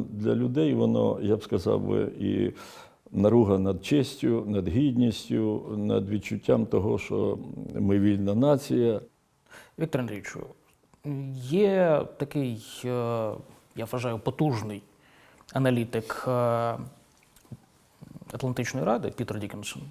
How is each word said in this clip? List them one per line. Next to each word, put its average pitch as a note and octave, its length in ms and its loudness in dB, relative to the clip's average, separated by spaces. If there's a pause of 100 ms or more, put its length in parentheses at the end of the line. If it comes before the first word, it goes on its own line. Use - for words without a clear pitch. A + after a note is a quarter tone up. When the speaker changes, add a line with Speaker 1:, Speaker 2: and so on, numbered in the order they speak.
Speaker 1:
для A2 260 0
людей B2+ 380 0
воно, A2+ 480 2
я G#2+ 140 2
б G#2 80 -4
сказав G#2 380 0
би, G#2 380 0
і G2+ 320 0 (600)
наруга G2+ 480 6
над F#2+ 260 -2
честю, B2 600 2
над G2+ 200 0
гідністю, A#2 960 2 (140)
над G#2 320 0
відчуттям G#2+ 560 0
того, G#2+ 340 0
що G2+ 400 -2 (360)
ми G2+ 240 2
вільна G2+ 360 2
нація. B2 680 2 (800)
Speaker 2:
Віктор D#3 220 -2
Андрійович, G#2+ 360 -8 (1120)
є F3+ 560 4 (120)
такий, C3+ 680 -4
е, B2 40 -2 (880)
я A2+ 160 -6
вважаю, A#2+ 280 -2
потужний G#2+ 640 -2 (720)
аналітик, A#2+ 760 0
е, A#2 500 0 (1600)
Атлантичної B2+ 520 -4
Ради G#3+ 300 0
Пітер G#2+ 240 -6
Дікенсон. G#2 520 -10